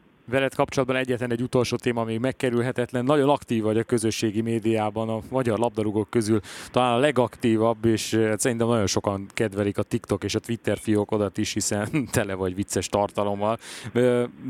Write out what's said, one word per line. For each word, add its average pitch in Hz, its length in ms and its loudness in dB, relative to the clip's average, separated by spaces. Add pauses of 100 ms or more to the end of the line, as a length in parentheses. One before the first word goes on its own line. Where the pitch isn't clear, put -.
(260)
Veled 135 300 0
kapcsolatban 131 420 0
egyetlen 123 340 -2
egy 117 100 -2
utolsó 123 340 0
téma, 117 260 0
ami 113 160 -2
megkerülhetetlen. 123 880 0
Nagyon 143 240 4
aktív 120 340 0
vagy 107 140 2
a 113 60 2
közösségi 113 580 0
médiában, 110 680 0
a 110 100 -2 (100)
magyar 120 300 0
labdarúgók 107 500 0
közül 110 300 2 (320)
talán 123 220 2
a 117 40 2
legaktívabb, 117 880 2
és, 113 280 0
eh, 110 240 2
szerintem 117 300 0
nagyon 113 200 2
sokan 98 460 -2
kedvelik 101 440 -2
a 104 60 0
TikTok - 400 -4
és 104 120 -2
a 107 40 0
Twitter 107 380 -4
fiókodat 104 600 0
is, 107 160 -2
hiszen 107 340 -2 (140)
<laughs> 107 100 -6
tele 101 220 0
vagy 92 220 -2
vicces 98 320 -2
tartalommal. 101 720 0 (360)
Ö, 123 300 4 (260)